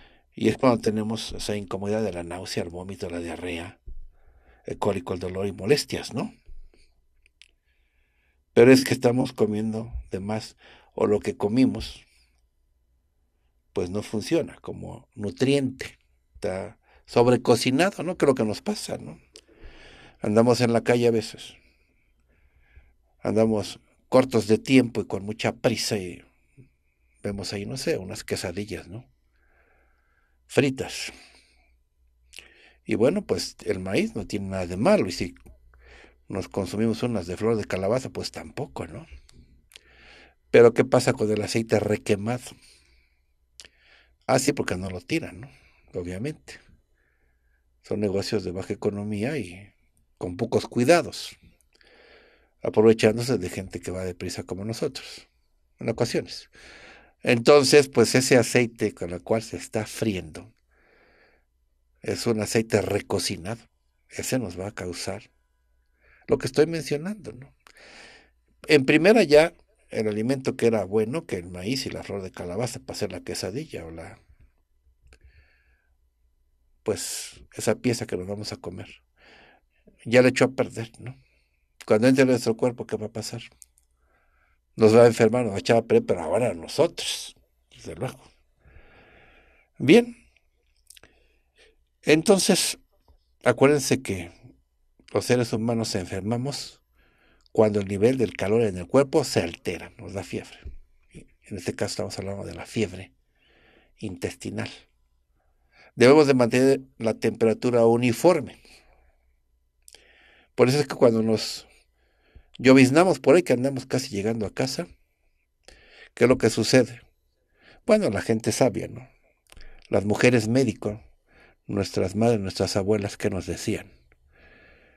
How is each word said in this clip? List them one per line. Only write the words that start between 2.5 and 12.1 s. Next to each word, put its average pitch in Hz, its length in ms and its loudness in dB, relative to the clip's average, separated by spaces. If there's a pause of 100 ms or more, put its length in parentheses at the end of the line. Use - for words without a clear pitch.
el 87 60 -10
vómito, 92 400 -12
la 85 100 -8
diarrea, 85 600 -10 (840)
el - 120 -10
cólico, 98 360 -4
el 90 60 -8
dolor 95 280 -6
y 98 40 -6
molestias, 95 600 -2
¿no? 175 200 -8 (2250)
Pero 120 180 8
es 131 140 6
que - 80 0
estamos 120 400 0
comiendo 110 580 -2 (200)
de 92 100 -6
más, 107 340 -8 (380)
o - 140 0
lo 104 120 2
que 104 160 -6
comimos, 110 720 -2 (1700)